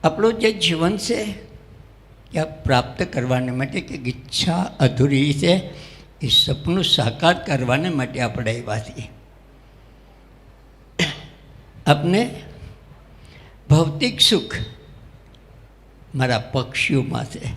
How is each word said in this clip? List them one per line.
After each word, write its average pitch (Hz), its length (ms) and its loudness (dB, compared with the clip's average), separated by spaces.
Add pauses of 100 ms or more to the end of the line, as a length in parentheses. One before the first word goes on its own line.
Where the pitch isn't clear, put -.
આપણું 226 340 2
જે 226 140 2
જીવન 170 440 0
છે, 214 380 -4 (1000)
એ 160 80 0 (220)
પ્રાપ્ત 131 380 2
કરવાને 127 500 -2
માટે 127 280 -4
કે - 140 -12
ઈચ્છા - 760 -2 (100)
અધૂરી 139 520 4
છે, 180 380 2 (520)
એ 147 60 -2
સપનું 170 560 2
સાકાર 165 600 2
કરવાને 127 440 0
માટે 123 320 -2
આપણે 117 400 -2
આવ્યા 107 180 -4
છીએ. - 300 -10 (2750)
આપને 175 560 2 (1300)
ભૌતિક 156 520 4
સુખ - 340 2 (1600)
મારા 127 240 2
પક્ષીઓમાં - 840 -2
છે - 320 -10